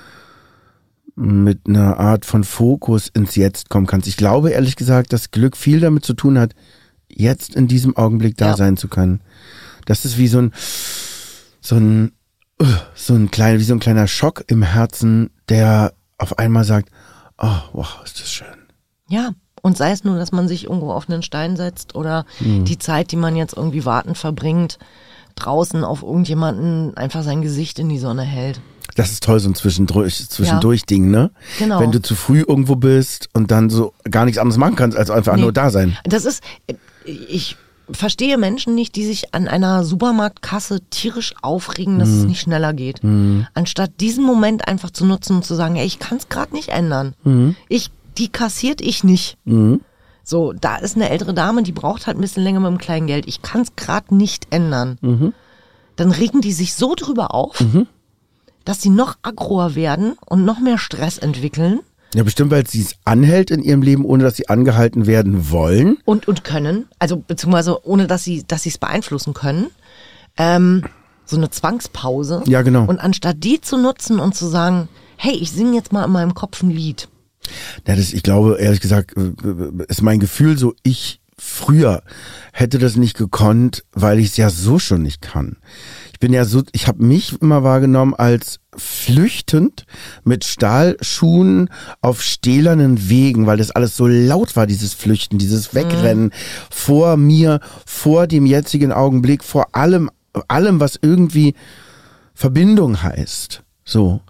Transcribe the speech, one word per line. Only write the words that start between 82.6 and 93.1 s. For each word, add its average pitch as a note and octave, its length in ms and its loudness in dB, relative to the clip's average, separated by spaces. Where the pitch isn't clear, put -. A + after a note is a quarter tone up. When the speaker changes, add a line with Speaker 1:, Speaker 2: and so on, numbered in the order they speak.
Speaker 1:
das B2 180 2
nicht A#2+ 220 2
gekonnt, A2 720 2
weil G#2 280 2
ich's G#2 180 0
ja G#2+ 140 2
so G2 260 2
schon F#2+ 240 0
nicht C#2+ 200 -6
kann. C2+ 360 -8
Ich - 60 -20
bin B2+ 120 2
ja B2 140 4
so, A#2+ 160 2
ich - 140 -2
hab A#2 120 -2
mich B2 420 2
immer D3+ 220 4
wahrgenommen C3 500 4
als A#2+ 460 0
flüchtend - 1080 0
mit B2 220 0
Stahlschuhen E3+ 1200 2
auf B2 200 0
stählernen C3 880 2
Wegen, A#2+ 360 4